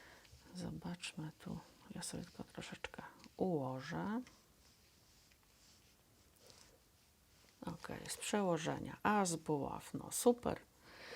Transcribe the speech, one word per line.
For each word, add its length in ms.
Zobaczmy 840
tu. 200
Ja 80
sobie 220
tylko 200
troszeczkę 580
ułożę. 840
Okej, 420
z 80
przełożenia. 840
As 340
buław, 580
no 180
super. 480